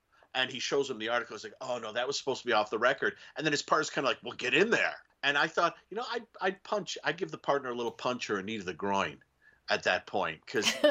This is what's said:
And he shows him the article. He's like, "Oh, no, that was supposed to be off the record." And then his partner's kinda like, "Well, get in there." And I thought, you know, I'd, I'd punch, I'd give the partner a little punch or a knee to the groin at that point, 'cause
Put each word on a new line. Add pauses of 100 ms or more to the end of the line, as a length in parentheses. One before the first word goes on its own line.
(340)
And
he
shows
him
the
article.
He's
like, (100)
"Oh,
no,
that
was
supposed
to
be
off
the
record." (200)
And
then
his
partner's
kinda
like,
"Well,
get
in
there." (260)
And
I
thought, (140)
you
know,
I'd, (160)
I'd
punch,
I'd
give
the
partner
a
little
punch
or
a
knee
to
the
groin (460)
at
that
point,
'cause (260)